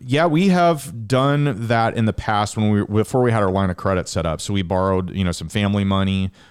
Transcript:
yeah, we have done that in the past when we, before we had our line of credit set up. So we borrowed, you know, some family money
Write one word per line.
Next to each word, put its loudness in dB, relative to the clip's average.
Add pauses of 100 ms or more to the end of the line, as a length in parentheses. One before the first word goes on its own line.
yeah, 2
we 2
have 0
done 0
that 2
in 2
the 2
past -2
when 2
we, 2
before 0
we 4
had 2
our 2
line 0
of -4
credit -2
set -4
up. -4
So -6
we 0
borrowed, 0
you -4
know, 0
some -8
family 0
money 0 (200)